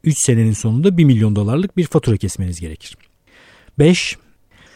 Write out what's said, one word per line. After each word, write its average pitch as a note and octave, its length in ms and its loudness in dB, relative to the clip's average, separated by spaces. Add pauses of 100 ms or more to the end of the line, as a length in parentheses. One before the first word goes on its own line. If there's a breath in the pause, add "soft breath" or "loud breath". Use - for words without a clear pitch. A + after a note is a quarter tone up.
üç D#3 140 0
senenin A2+ 340 2
sonunda C#3+ 460 0
bir E3 60 4
milyon A2 320 2
dolarlık B2 400 -2
bir F3 100 0
fatura B2 300 0
kesmeniz F2+ 440 -6
gerekir. D#2+ 360 -16 (800 soft breath)
Beş, F3 380 2 (600 soft breath)